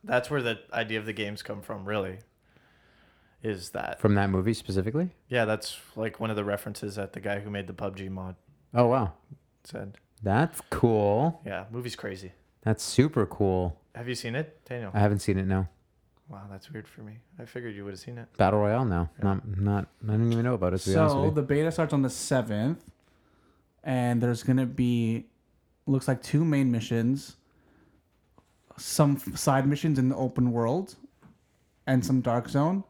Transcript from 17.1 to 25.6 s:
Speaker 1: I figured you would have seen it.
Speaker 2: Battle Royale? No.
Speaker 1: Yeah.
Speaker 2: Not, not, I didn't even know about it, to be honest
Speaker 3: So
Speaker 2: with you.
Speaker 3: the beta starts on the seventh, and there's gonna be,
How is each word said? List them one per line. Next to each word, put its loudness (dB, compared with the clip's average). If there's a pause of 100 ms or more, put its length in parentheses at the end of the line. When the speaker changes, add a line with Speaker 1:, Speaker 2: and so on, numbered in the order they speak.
Speaker 1:
I -16
figured -12
you -12
would -10
have -14
seen -14
it. -16
Speaker 2:
Battle 4
Royale? 2
No. 0 (100)
Speaker 1:
Yeah. -2
Speaker 2:
Not, -2
not, 0 (200)
I -2
didn't 2
even 0
know 2
about 0
it, 0
to -2
be 4
honest 6
Speaker 3:
So 2
Speaker 2:
with 4
you. -2
Speaker 3:
the 2
beta 0
starts 0
on 4
the 2
seventh, -2 (960)
and 2
there's 2
gonna 2
be, 0 (600)